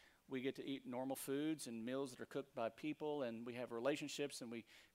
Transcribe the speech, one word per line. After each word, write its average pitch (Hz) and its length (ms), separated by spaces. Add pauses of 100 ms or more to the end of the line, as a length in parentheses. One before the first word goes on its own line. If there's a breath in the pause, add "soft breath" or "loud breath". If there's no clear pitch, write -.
(280 loud breath)
we 135 120
get 131 160
to 135 80
eat 135 220
normal 131 300
foods 147 500
and 113 180
meals 131 260
that 123 100
are 113 60
cooked - 280
by 113 140
people, 147 560
and 117 200
we 120 100
have 120 180
relationships, 143 680
and 120 100
we 117 140 (300 loud breath)